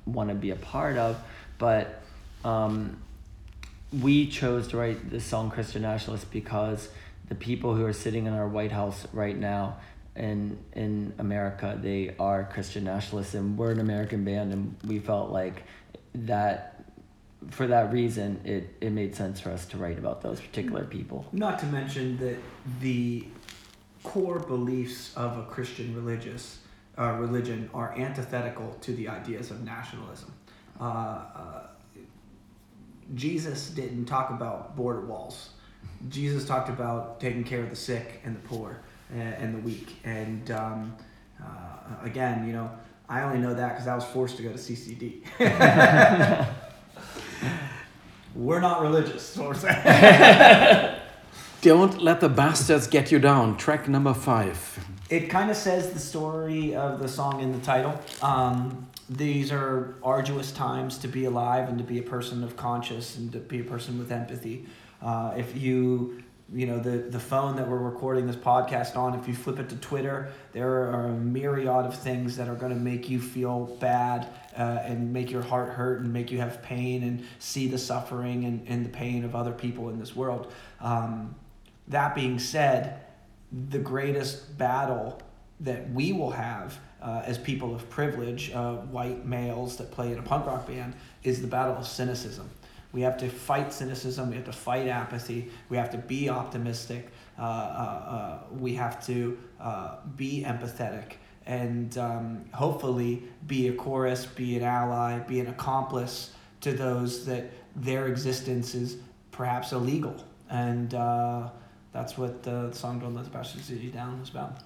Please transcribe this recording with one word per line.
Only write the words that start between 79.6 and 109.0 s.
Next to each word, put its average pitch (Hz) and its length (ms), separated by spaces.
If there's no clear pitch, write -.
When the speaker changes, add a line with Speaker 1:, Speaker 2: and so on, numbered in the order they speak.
Speaker 2:
in 113 80
this 104 180
world. 123 360
Um, 113 540
that 143 260
being 127 240
said, 135 600
the 139 80
greatest 139 800
battle 127 640
that 127 300
we 143 220
will 180 180
have, 117 480
uh, 117 220
as 123 140
people 127 360
of 113 160
privilege, 123 600
uh, 120 220
white 123 520
males 123 500
that 127 140
play 120 220
in 117 60
a - 40
punk 139 240
rock 131 200
band, 123 280
is 127 160
the 127 80
battle 127 280
of 120 100
cynicism. 120 640
We 123 100
have 127 160
to 127 100
fight 139 440
cynicism. 131 580
We 117 60
have 127 80
to 123 80
fight 131 360
apathy. 120 600
We 123 80
have 120 140
to 120 80
be 135 300
optimistic. 120 840
Uh, 120 40
uh, 117 40
uh, 107 920
we 127 160
have 120 320
to, 120 320
uh, 98 360
be 135 300
empathetic 117 680
and, 120 520
um, 117 540
hopefully 123 720
be 131 220
a 123 40
chorus, 127 540
be 123 300
an 120 60
ally, 120 580
be 127 200
an 123 80
accomplice 131 840
to 143 120
those 123 540
that 123 240
their 131 320
existence 127 680
is 123 240